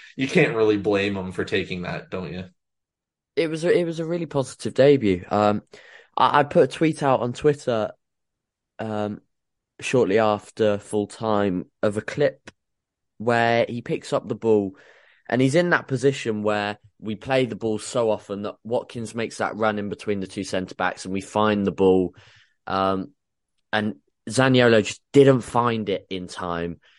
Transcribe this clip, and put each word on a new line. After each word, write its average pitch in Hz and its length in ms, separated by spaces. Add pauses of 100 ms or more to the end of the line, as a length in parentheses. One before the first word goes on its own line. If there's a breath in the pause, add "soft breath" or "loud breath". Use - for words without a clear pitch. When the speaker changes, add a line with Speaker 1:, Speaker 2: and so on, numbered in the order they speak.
(160 loud breath)
Speaker 1:
you 135 120
can't 131 280
really 107 220
blame 101 380
him 92 160
for 95 120
taking 90 380
that, 80 280
don't 92 220
you? 92 120 (920)
Speaker 2:
It 156 140
was 160 140
a, 175 140
it 175 60
was 165 160
a 160 60
really 170 200
positive 131 460
debut. 110 580
Um, 104 320 (540 loud breath)
I, 139 240
I - 40
put 143 200
a 131 100
tweet 156 280
out 131 180
on 120 140
Twitter, 131 560 (880)
um, 107 420 (600)
shortly 110 380
after 107 600
full 104 280
time 101 600 (160)
of 107 160
a - 40
clip - 480 (680)
where 117 500
he 117 140
picks - 300
up 131 140
the 117 80
ball 107 400 (540 soft breath)
and 120 120
he's 135 140
in 175 160
that 151 160
position 120 560
where 104 360 (220)
we 107 140
play 131 320
the 110 80
ball 107 240
so 117 320
often 101 320
that 104 220
Watkins 113 500
makes 113 240
that 113 180
run 107 220
in 101 100
between 101 320
the 92 60
two 98 160
centre 92 320
backs 92 300
and 95 100
we 98 60
find 104 460
the 95 60
ball. 92 420 (520 soft breath)
Um, 95 460 (600)
and 107 240 (320)
Zaniolo 123 560
just - 160 (120)
didn't 135 300
find 117 460
it - 220
in 90 160
time 85 540 (180 soft breath)